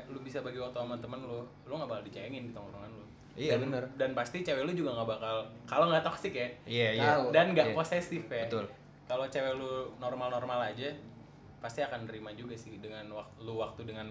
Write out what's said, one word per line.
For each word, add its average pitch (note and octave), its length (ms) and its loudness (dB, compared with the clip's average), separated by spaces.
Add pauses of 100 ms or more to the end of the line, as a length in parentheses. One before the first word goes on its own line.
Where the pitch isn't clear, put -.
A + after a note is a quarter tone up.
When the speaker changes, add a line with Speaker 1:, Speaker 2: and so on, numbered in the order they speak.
Speaker 1:
lu C3 140 -8
bisa C3 180 -6
bagi B2+ 180 -4
waktu B2 180 -4
sama B2 200 -2
temen A#2 240 -6
lu, A#2+ 180 -6 (260)
lu B2+ 100 -10
nggak D3 180 -2
bakal G#2 120 -4
dicengin G#2 420 -8
di A2+ 60 -8
tongkrongan G2+ 380 -12
lu. G#2+ 160 -14 (280)
Speaker 2:
Iya, D3+ 200 2
Speaker 1:
Dan, A#2+ 140 6
Speaker 2:
bener. B2+ 160 0 (120)
Speaker 1:
dan C3 180 2
pasti B2 280 0
cewek D3 220 2
lu E3+ 120 0
juga D3 180 2
nggak A2+ 160 0
bakal, A2 260 0 (300)
kalau D3 220 6
nggak D#3+ 160 6
toxic E3+ 280 -2
ya. B2 180 0 (140)
Speaker 2:
Iya, A2+ 320 4
iya. A2+ 160 6
Speaker 3:
Tahu. C#3+ 180 6
Speaker 1:
Dan D#3+ 220 10
nggak D3 160 8
Speaker 2:
Iya. G#2+ 80 2
Speaker 1:
posesif E3+ 500 0
ya. A#2 200 -2
Speaker 2:
Betul. A2+ 200 -2 (400)
Speaker 1:
Kalau C3 200 0
cewek C3+ 300 0
lu C3 160 -2 (260)
normal-normal B2 680 0
aja, A#2+ 220 -4 (680)
pasti A#2 240 -4
akan B2 240 -2
nerima G#2+ 260 -8
juga A#2 220 -10
sih A2 240 -12
dengan G#2+ 340 -10
wak-, G#2+ 280 -10
lu A2+ 180 -6
waktu A2 260 -2
dengan A2 280 -8